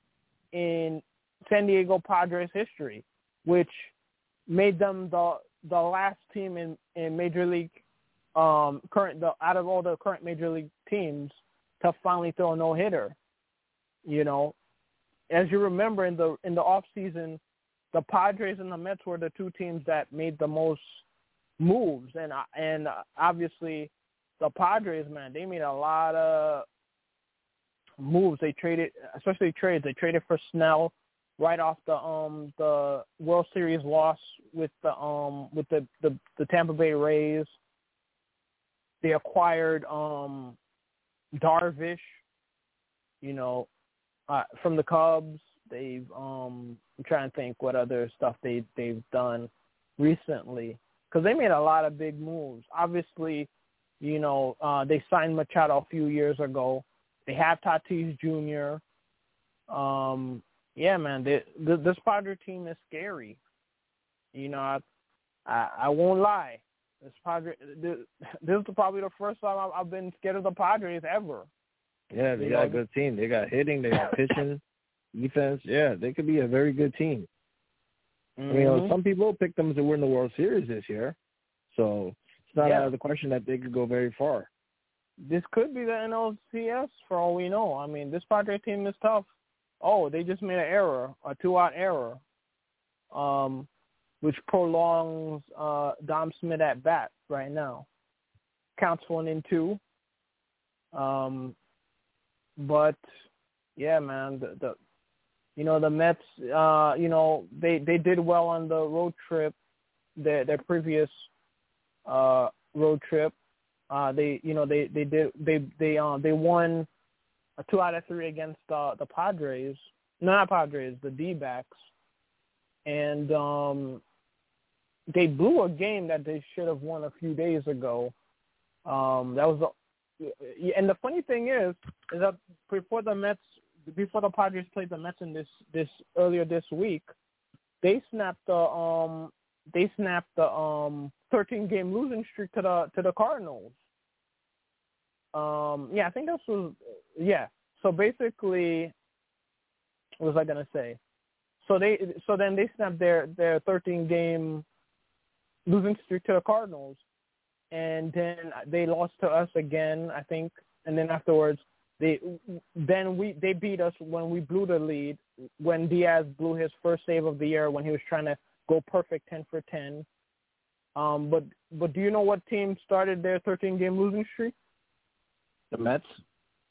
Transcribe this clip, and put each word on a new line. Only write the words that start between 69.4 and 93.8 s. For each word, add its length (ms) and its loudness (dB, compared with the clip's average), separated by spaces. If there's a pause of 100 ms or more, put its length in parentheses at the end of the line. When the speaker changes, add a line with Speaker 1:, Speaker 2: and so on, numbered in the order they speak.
Speaker 1:
time 180 -2
I've, 220 -6
I've 100 -6
been 280 -10
scared 180 -4
of 80 -4
the 80 0
Padres 560 0
ever. 380 -6 (680)
Speaker 2:
Yeah, 220 0
they 80 -4
Speaker 1:
You 60 -2
Speaker 2:
got 120 4
a 40 4
Speaker 1:
know? 60 -2
Speaker 2:
good 200 -4
team. 240 0
They 100 -2
got 220 0
hitting, 340 0
they 80 0
got 220 0
Speaker 1:
<laughs> 40 -4
Speaker 2:
pitching, 440 0 (600)
defense. 440 0
Yeah, 300 2
they 180 -4
could 140 -4
be 140 4
a 60 2
very 260 4
good 220 2
team. 320 -2 (1120)
Speaker 1:
Mm-hmm. 120 -6
Speaker 2:
I 20 -2
mean, 100 6
you 60 8
know, 200 4
some 140 2
people 320 2
picked 220 -2
them 180 2
to 80 0
win 180 2
the 60 2
World 300 2
Series 320 0
this 200 -6
year, 280 -6 (580)
so 400 0 (320)
it's 100 -8
not 120 4
Speaker 1:
Yeah. 100 6
Speaker 2:
out 80 2
of 60 -2
the 60 -4
question 320 -4
that 160 -2
they 120 -2
could 140 -10
go 140 0
very 300 0
far. 320 -2 (800)
Speaker 1:
This 120 0 (100)
could 220 2
be 100 -4
the 120 0
N 160 -4
L 240 -2 (160)
C 160 -4
S 220 -4 (180)
for 80 -2
all 180 2
we 140 -2
know. 240 0
I 140 -6
mean, 240 -8
this 180 -4
Padre 300 2
team 280 -4
is 140 -4
tough. 240 2 (560)
Oh, 300 4
they 120 -2
just 200 -4
made 160 -2
an 20 2
error, 540 2 (100)
a 120 -8
two-out 380 4
error, 440 -2 (960)
um, 520 -2 (540)